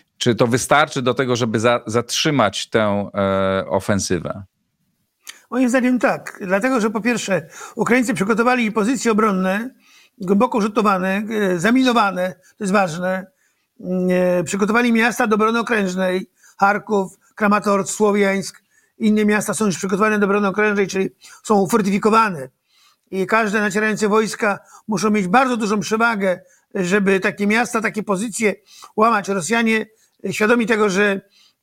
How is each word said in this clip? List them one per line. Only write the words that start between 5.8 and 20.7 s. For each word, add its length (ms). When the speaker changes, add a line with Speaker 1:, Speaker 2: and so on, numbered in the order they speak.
Speaker 2:
tak, 420
dlatego 400
że 80
po 120
pierwsze 460
Ukraińcy 380
przygotowali 580
pozycje 400
obronne, 580
głęboko 440
rzutowane, 680
e, 300
zaminowane, 760
to 300
jest 100
ważne. 540
Mm, 320
e, 320
przygotowali 500
miasta 340
do 80
obrony 240
okrężnej, 720
Charków, 600
Kramatorsk, 600
Słowiańsk, 680
inne 280
miasta 280
są 120
już 120
przygotowane 420
do 60
obrony 220
okrężnej, 400